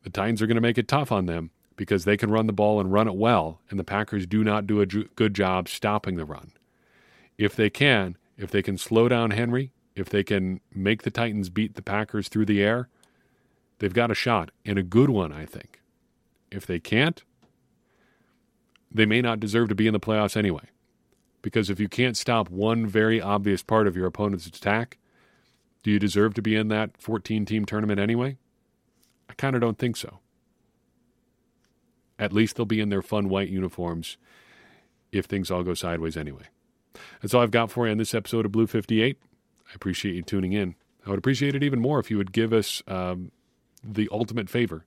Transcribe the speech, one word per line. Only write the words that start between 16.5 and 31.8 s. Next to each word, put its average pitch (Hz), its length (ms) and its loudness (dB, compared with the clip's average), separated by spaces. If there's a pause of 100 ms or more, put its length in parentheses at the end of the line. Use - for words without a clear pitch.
If 101 160 -10
they 87 140 -2
can't, 139 420 2 (1700)
they 107 160 4
may 110 140 4
not 117 180 0
deserve 110 300 2
to 104 80 0
be 107 100 4
in 113 60 4
the 104 80 0
playoffs 107 360 0
anyway. 104 340 -2 (680)
Because 104 300 -2
if 92 80 -4
you 101 100 -2
can't 123 280 0
stop 113 340 0
one 110 360 0
very 110 340 2
obvious 101 420 0
part 110 240 2
of 92 80 0
your 92 120 -2
opponent's 95 400 -4
attack, 104 520 -4 (840)
do 107 80 2
you 104 80 4
deserve 104 340 2
to 117 80 -4
be 107 140 0
in 107 120 0
that 107 320 -4
fourteen-team 107 680 -4
tournament 107 340 -2
anyway? 120 360 -2 (960)
I - 40 -20
kinda 131 260 0
don't 117 180 0
think 120 180 -2
so. - 220 -12 (2000)